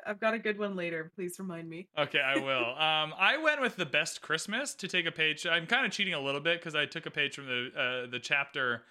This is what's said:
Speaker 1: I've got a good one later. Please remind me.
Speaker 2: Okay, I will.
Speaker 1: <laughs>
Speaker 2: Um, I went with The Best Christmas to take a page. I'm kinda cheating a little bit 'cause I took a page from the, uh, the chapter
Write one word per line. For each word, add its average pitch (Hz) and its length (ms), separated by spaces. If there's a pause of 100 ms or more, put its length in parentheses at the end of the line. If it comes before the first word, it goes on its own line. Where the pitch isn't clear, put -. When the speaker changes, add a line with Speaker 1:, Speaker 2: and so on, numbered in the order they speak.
Speaker 1:
I've 208 140
got 220 140
a 233 40
good 208 200
one 202 180
later. 165 380
Please 180 240
remind 165 300
me. 165 200 (100)
Speaker 2:
Okay, 147 220
I 135 160
will. 131 380
Speaker 1:
<laughs> - 20
Speaker 2:
Um, 156 400
I 214 220
went 302 240
with 233 140
The 180 100
Best 151 340
Christmas 202 540
to - 140
take 175 180
a 160 60
page. 156 340
I'm 165 200
kinda 240 220
cheating 190 260
a 147 60
little 139 220
bit 170 180
'cause 160 140
I 151 120
took 156 200
a 147 40
page 143 260
from 139 100
the, 123 280
uh, 127 360
the 120 100
chapter 139 720